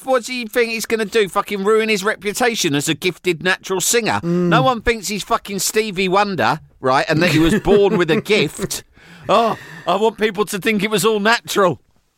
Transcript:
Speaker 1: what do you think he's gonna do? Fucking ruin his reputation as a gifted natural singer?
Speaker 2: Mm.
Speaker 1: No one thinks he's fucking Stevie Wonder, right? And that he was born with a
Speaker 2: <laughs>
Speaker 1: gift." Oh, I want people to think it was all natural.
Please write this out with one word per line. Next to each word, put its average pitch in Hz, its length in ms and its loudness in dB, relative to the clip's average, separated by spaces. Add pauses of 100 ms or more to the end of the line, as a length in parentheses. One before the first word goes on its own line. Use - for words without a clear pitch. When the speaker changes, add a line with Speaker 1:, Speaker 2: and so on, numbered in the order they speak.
Speaker 1:
what 262 220 0
do 254 100 -8
you 240 140 -6
think 233 240 0
he's 220 140 -6
gonna 226 180 0
do? 202 240 0
Fucking 202 340 -4
ruin 220 260 2
his 214 140 0
reputation 202 720 -2
as 143 140 -2
a 160 60 2
gifted 175 500 -4
natural 185 360 -2
singer? 175 440 0
Speaker 2:
Mm. 175 240 0
Speaker 1:
No 220 140 4
one 254 200 0
thinks 226 240 -2
he's 196 160 -6
fucking 202 380 -4
Stevie 196 480 0
Wonder, 175 500 0 (220)
right? 131 280 2
And 160 140 2
that 180 80 2
he 147 80 2
was 165 220 4
born 202 360 4
with 175 140 2
a 208 100 2
Speaker 2:
<laughs> - 140 0
Speaker 1:
gift." 160 480 -2 (460)
Oh, 208 280 2 (300)
I 170 80 0
want 214 240 0
people 214 280 0
to 208 120 -6
think 208 240 0
it 214 80 -2
was 196 140 0
all 214 160 2
natural. 202 600 0 (380)